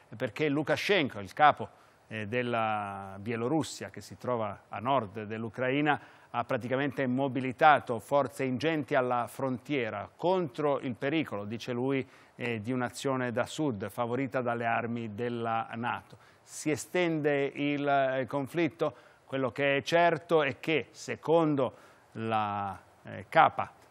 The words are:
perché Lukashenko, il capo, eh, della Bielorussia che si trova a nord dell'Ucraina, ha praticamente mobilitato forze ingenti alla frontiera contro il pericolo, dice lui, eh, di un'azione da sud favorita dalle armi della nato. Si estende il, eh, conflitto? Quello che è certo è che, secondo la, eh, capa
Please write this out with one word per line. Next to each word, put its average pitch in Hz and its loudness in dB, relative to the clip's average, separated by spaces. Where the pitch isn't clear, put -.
perché 131 -2
Lukashenko, 147 0
il 98 -10
capo, 143 4
eh, 110 -6
della 104 -2
Bielorussia 117 -2
che 101 -14
si - -16
trova 110 -2
a 107 -10
nord 110 -2
dell'Ucraina, 127 -2
ha 120 -2
praticamente 131 -2
mobilitato 131 4
forze 135 0
ingenti 143 0
alla 123 2
frontiera 120 -4
contro 156 0
il 131 -4
pericolo, 135 -2
dice 113 -6
lui, 131 0
eh, 120 -4
di 110 -4
un'azione 127 -2
da 117 0
sud 113 -4
favorita 123 -2
dalle 120 -2
armi 117 -2
della 117 -4
nato. 113 -6
Si - -4
estende 151 0
il, 143 -2
eh, 135 2
conflitto? 143 -2
Quello 135 -2
che 139 2
è 139 0
certo 170 4
è 135 0
che, 151 0
secondo 147 2
la, 104 -2
eh, 104 -12
capa 139 6